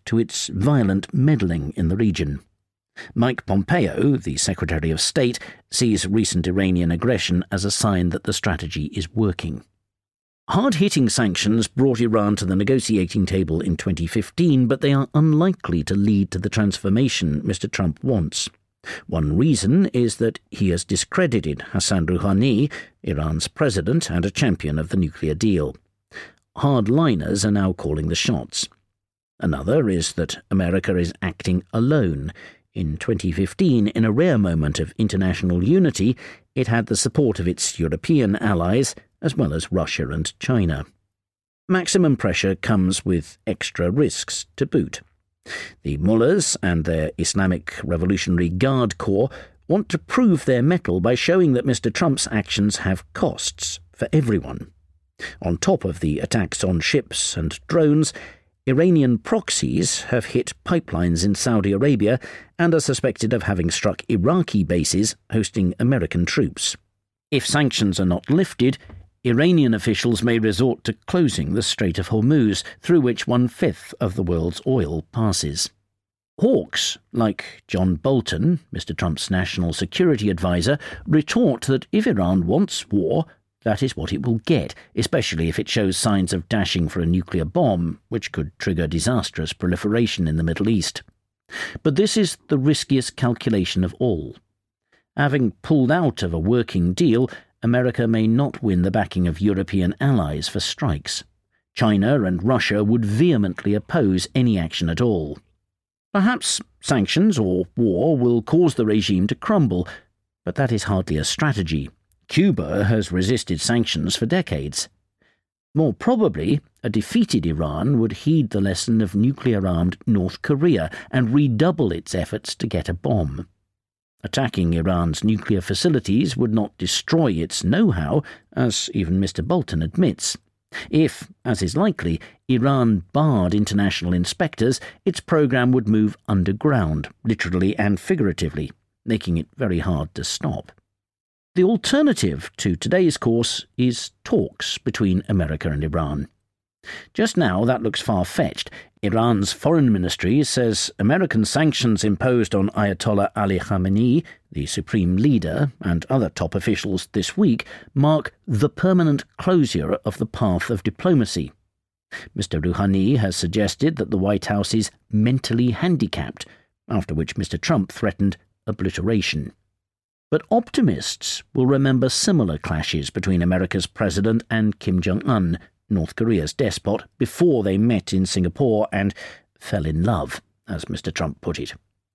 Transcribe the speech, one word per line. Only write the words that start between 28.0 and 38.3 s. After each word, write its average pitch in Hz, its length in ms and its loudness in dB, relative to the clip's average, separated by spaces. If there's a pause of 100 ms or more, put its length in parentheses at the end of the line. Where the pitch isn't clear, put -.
the 82 60 -2
shots. - 540 -2 (720)
Another 92 480 0
is 87 240 0
that - 380 -6
America 92 460 0
is 87 260 0
acting 92 500 -2
alone. 110 600 0 (420)
In 80 240 -4
twenty 95 340 -2
fifteen, 104 560 2
in 110 160 0
a 110 80 2
rare 151 240 2
moment 80 420 0
of 78 200 -4
international 92 640 0
unity, 131 540 2 (360)
it - 120 -2
had 113 200 0
the 107 100 -2
support 120 440 0
of 87 80 -2
its - 300 -4
European 98 580 2